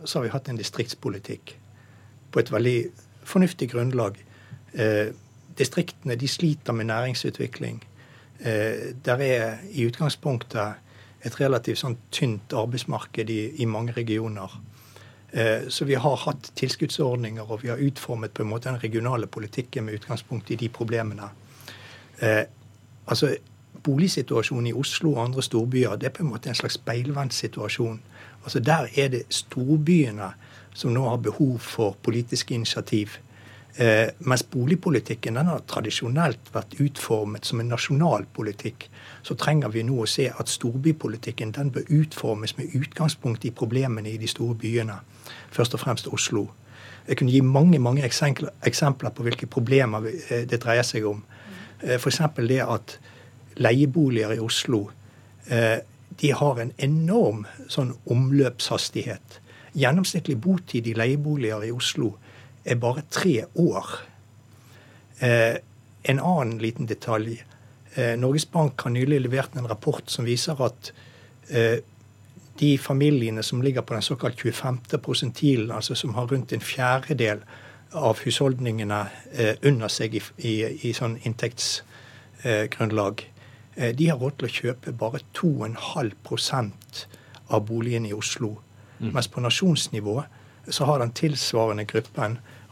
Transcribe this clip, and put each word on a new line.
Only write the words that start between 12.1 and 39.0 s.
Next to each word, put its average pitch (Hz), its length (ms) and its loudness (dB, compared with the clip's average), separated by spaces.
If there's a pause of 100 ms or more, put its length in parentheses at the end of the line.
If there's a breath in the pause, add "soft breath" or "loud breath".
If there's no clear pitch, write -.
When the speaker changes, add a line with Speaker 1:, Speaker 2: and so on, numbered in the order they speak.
Speaker 1:
tynt 110 420 -2
arbeidsmarked 117 760 -4
i, 110 220 -4 (100)
i 117 40 2
mange 113 280 -2
regioner. 110 560 -4 (840 loud breath)
Eh, 113 360 2
så - 160 -4
vi 139 80 2
har 127 240 4
hatt - 380 -6
tilskuddsordninger, 123 960 -2
og 110 120 -4
vi 120 60 -4
har 120 80 -4
utformet 123 560 -2
på - 80 -4
en 110 80 -2
måte 117 220 -4
den 120 100 -4
regionale 113 460 -2
politikken 113 580 -8
med 107 140 -6
utgangspunkt 110 520 -8
i 120 40 -2
de 113 140 -4
problemene. 110 600 -4 (920 loud breath)
Eh, 107 260 4 (640)
altså, 135 280 2 (480)
boligsituasjonen 131 840 0
i 117 60 -2
Oslo 143 400 0
og 117 120 0
andre 127 180 -2
storbyer, 120 540 2
det 127 120 -2
er - 80 -8
på 185 60 -4
en 143 100 0
måte 135 160 -8
en 117 60 -2
slags - 180 -2
speilvendt 135 600 -4
situasjon. 113 640 -4 (460 loud breath)
Altså, - 140 -2
der 143 360 2
er 139 140 4
det 120 200 -2
storbyene 135 1000 2 (440 loud breath)
som 120 200 -2
nå 127 160 2
har 120 80 0
behov 127 420 2
for - 440 -2
politiske 120 520 -2
initiativ. 107 600 -2 (600 loud breath)
Eh, 113 320 6 (100)
mens 123 240 2
boligpolitikken, 123 920 0
den 147 120 2
har 147 200 0
tradisjonelt 123 840 -2
vært - 260 -6
utformet 110 640 0
som 117 140 -2
en 117 140 -2
nasjonal 135 500 2 (100)
politikk, - 520 -6 (380 loud breath)